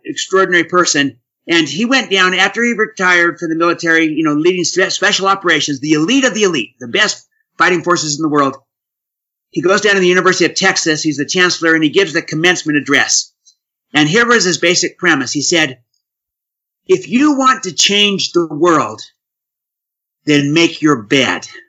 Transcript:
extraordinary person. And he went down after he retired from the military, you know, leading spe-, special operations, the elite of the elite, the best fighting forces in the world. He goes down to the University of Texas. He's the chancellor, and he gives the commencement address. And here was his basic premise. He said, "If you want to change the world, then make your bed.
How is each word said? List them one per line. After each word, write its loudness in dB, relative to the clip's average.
extraordinary 0
person. 0
And 0
he -4
went -2
down 2
after -2
he 0
retired 0
from -6
the -2
military, 0
you -2
know, 0
leading 0
spe-, -2
special -2
operations, 0
the -2
elite 2
of 0
the -2
elite, -2
the -14
best -2
fighting 2
forces -2
in -4
the 0
world. 0
He -4
goes 2
down 2
to 2
the 2
University 2
of -2
Texas. -2
He's -2
the -4
chancellor, 0
and 0
he 2
gives 0
the -2
commencement -2
address. 0
And 2
here 2
was 2
his -2
basic -2
premise. 0
He -4
said, -2
"If 0
you 2
want 2
to -8
change 0
the 0
world, 0
then 2
make 0
your 2
bed. -2